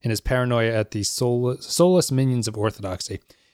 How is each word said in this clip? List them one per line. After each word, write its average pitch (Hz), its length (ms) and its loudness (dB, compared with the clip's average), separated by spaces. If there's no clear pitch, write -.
and 117 60 -2
his 107 120 -2
paranoia 123 500 0
at 107 200 -2
the 104 120 -4
soul-, 123 560 0
soulless 175 540 2
minions 127 340 2
of 110 100 -8
orthodoxy. 101 600 -4